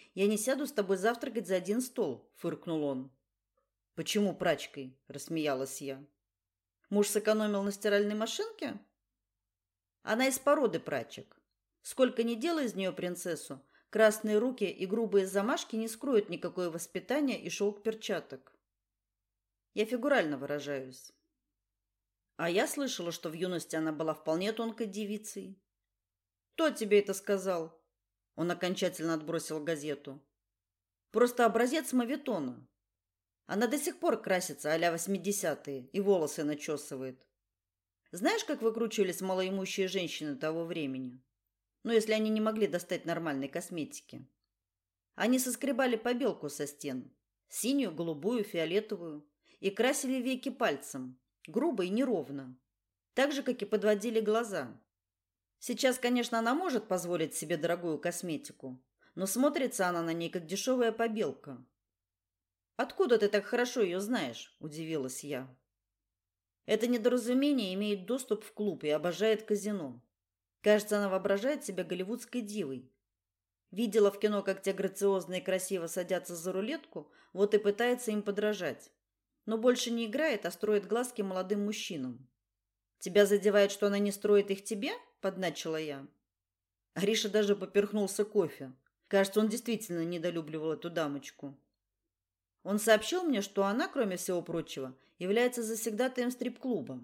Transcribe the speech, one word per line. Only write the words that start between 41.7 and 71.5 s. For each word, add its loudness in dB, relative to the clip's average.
Ну, -2
если 4
они 2
не 2
могли 2
достать -4
нормальной -2
косметики. -8
Они 2
соскребали 0
побелку -2
со -6
стен, -8
синюю, 0
голубую, -2
фиолетовую, -4
и -2
красили 0
веки -4
пальцем, -4
грубо 0
и 0
неровно, -2
так 2
же, -4
как -2
и -4
подводили 2
глаза. -2
Сейчас, 2
конечно, 2
она 2
может 0
позволить 0
себе -2
дорогую -2
косметику, -6
но -2
смотрится 2
она 0
на -2
ней, -4
как -6
дешёвая 0
побелка". -4
"Откуда 4
ты 4
так 2
хорошо 0
её 2
знаешь?" -4
удивилась -6
я. -6
"Это 2
недоразумение 2
имеет -2
доступ -2
в -20
клуб -4
и 0
обожает 0
казино. -4
Кажется, 4
она 0
воображает 0